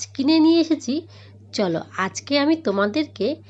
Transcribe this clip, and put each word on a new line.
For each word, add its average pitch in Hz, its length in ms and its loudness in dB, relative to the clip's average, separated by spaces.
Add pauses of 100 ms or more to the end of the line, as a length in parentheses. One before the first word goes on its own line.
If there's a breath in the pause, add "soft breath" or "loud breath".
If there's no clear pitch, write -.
কিনে 302 340 2
নিয়ে 330 220 6
এসেছি, 311 320 -2 (600 soft breath)
চলো 175 260 -2 (180)
আজকে 196 420 -2
আমি 294 160 2
তোমাদেরকে 214 800 -2 (140 soft breath)